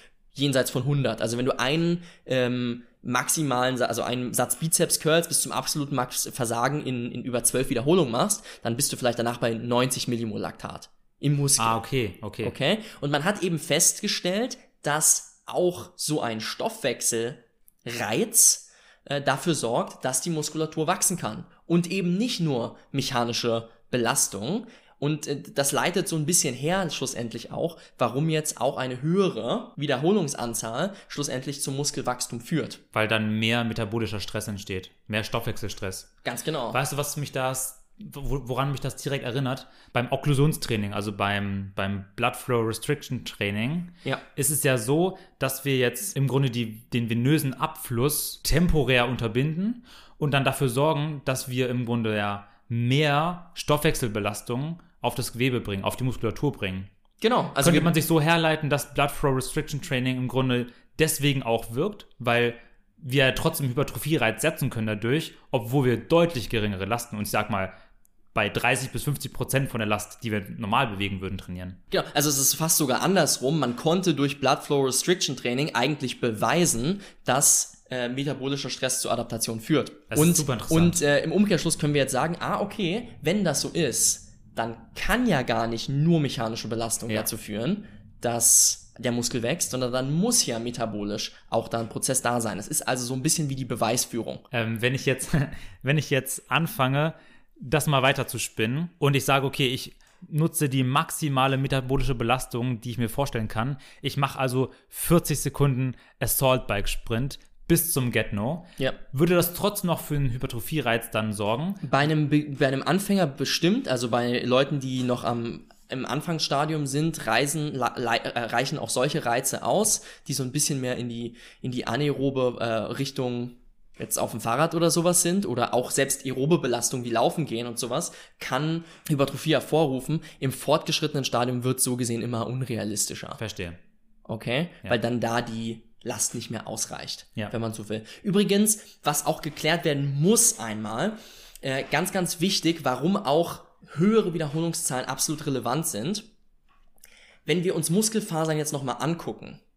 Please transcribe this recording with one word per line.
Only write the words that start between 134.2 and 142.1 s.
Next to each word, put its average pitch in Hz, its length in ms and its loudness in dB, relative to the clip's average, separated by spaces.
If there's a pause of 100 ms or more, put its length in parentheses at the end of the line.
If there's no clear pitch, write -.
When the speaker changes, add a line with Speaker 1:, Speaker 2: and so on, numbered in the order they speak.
Speaker 1:
Okay? 120 460 -4 (160)
Speaker 2:
Ja. 95 60 -8
Speaker 1:
Weil 117 100 2
dann 120 180 0
da 117 240 0
die 113 400 -8 (200)
Last 113 340 -4
nicht 117 140 -8
mehr 117 180 -8
ausreicht, - 640 -8
Speaker 2:
Ja. 107 180 -6
Speaker 1:
wenn 117 100 -4
man 113 100 -2
so 107 160 -10
will. 107 160 -6 (180)
Übrigens, 202 560 2 (240)
was 147 240 0
auch 156 140 0
geklärt 156 460 -2
werden 143 340 0
muss 202 400 6
einmal, 113 560 -4 (460)
äh, 135 280 -2
ganz, 170 220 0